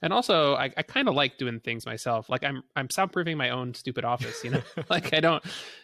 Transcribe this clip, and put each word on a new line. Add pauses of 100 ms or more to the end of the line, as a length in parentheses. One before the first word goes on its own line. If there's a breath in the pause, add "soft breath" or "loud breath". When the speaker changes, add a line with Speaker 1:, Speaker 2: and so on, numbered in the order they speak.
Speaker 1:
and
also,
I, (120)
I
kinda
like
doing
things
myself.
Like,
I'm, (140)
I'm
soundproofing
my
own
stupid
office,
you
know? (140)
Speaker 2:
<laughs>
Speaker 1:
Like,
I
don't, (420 loud breath)